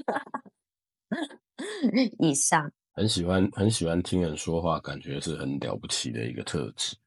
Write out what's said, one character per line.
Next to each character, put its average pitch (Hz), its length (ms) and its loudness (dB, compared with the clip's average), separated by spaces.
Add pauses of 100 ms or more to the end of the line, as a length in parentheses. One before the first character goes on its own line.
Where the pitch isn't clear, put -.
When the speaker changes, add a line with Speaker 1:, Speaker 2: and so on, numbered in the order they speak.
(1120)
Speaker 1:
<laughs> 285 1080 -2
以 156 160 4
上。 156 380 2 (200)
Speaker 2:
很 107 160 2
喜 90 160 0
欢， 95 280 4
很 101 180 4
喜 98 160 0
欢 87 160 2
听 92 180 0
人 78 160 0
说 82 240 -2
话， 80 200 0
感 71 200 -8
觉 69 200 -6
是 78 160 -4
很 69 240 -4
了 57 160 -4
不 - 100 -10
起 - 240 -4
的 57 140 -4
一 60 100 -4
个 58 80 -6
特 67 340 -4
质。 - 200 -6 (100)